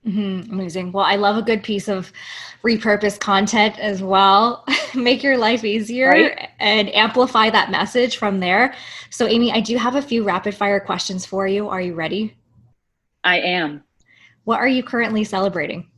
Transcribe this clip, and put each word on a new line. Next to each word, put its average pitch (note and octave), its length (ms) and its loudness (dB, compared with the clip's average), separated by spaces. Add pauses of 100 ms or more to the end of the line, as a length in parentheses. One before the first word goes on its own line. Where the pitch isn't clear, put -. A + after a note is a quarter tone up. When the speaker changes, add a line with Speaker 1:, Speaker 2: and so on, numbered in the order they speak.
Speaker 1:
Mm-hmm. G3 460 -4
Amazing. F3+ 400 -6
Well, G3 140 0
I F#3+ 100 2
love G3+ 220 2
a A3+ 40 -2
good G#3+ 220 0
piece G3+ 240 -4
of F#3+ 240 -6 (500)
repurposed G#3 600 0
content G#3+ 580 2
as G3 240 -4
well. G3 640 4 (160)
<laughs> - 120 -10
Make B3 300 0
your C4+ 140 4
life A3+ 260 0
easier A3+ 460 0
Speaker 2:
Right? D#4 400 4 (100)
Speaker 1:
and G#3 340 0
amplify A3+ 560 4
that G#3 220 2
message A3+ 460 0
from G3 240 -2
there. G3+ 340 2 (340)
So, A#3 180 -2
Amy, A#3 260 2
I A3 80 0
do A3 160 -2
have B3 180 0
a C#4+ 60 0
few A#3 220 -2
rapid G3 320 -2
fire G3+ 260 0
questions F#3 440 -6
for F#3+ 220 -4
you. G3+ 220 -2
Are F#3+ 100 -6
you F3+ 140 -6
ready? E3 420 -6 (880)
Speaker 2:
I F3+ 160 2
am. D#3+ 440 -4 (600)
Speaker 1:
What A3+ 160 0
are - 80 0
you B3+ 160 0
currently A3 400 -2
celebrating? F#3 760 -4